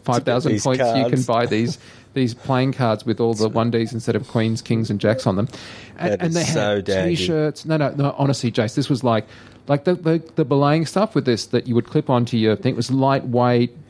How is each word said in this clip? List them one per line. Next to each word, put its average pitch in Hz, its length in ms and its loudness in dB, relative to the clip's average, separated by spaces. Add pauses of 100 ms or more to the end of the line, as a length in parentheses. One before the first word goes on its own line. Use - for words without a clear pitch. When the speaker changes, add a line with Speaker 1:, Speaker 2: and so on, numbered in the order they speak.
Speaker 1:
five 120 180 0
thousand 123 300 0
Speaker 2:
these 104 100 -2
Speaker 1:
points, 131 220 0
you 113 180 2
can 123 80 0
Speaker 2:
cards. 127 160 -2
Speaker 1:
buy 120 200 0
these, 113 320 -2 (360)
these 123 180 -2
playing 131 400 0
cards 113 320 -2
with 113 160 -2
all 117 140 0
the 110 140 0
one 117 240 0
Ds 113 200 -2
instead 117 220 -2
of - 140 -4
queens, 113 340 -2
kings, 113 260 -2
and 101 120 -2
jacks 107 260 2
on 101 80 2
them." 101 140 0 (500)
And, 208 140 -2
Speaker 2:
That 190 80 -2
Speaker 1:
and 175 80 0
Speaker 2:
is 160 60 -2
Speaker 1:
they 170 100 0
had 151 100 -2
Speaker 2:
so 104 260 0
daggy. 180 280 0
Speaker 1:
T-shirts. 160 580 0
No, 160 100 2
no, 143 140 0
no, 143 280 -2
honestly, 135 340 0
Jace, - 240 0
this 143 120 0
was 117 140 0
like, 113 240 2 (400)
like, 143 180 0
the, 180 100 2
the, 165 280 -2 (140)
the 160 80 2
belaying 143 420 2
stuff 208 280 -2
with 147 120 0
this 117 200 0
that - 200 -2
you 120 80 -2
would 117 120 0
clip - 220 -2
onto 120 280 2
your 110 200 4
thing. - 180 -2
It - 20 -6
was 120 140 -4
lightweight 123 840 2 (140)